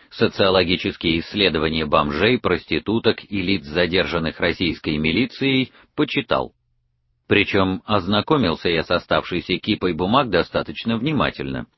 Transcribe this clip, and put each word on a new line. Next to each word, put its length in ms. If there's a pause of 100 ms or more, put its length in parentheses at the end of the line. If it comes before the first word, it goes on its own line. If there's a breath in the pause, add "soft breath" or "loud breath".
социологические 1080
исследования 640
бомжей, 540
проституток 800 (100)
и 120
лиц, 240
задержанных 760
российской 580
милицией, 720 (240 soft breath)
почитал. 580 (720)
Причем 580
ознакомился 840
я 140
с 80
оставшейся 640
кипой 360
бумаг 360
достаточно 680
внимательно. 680 (100)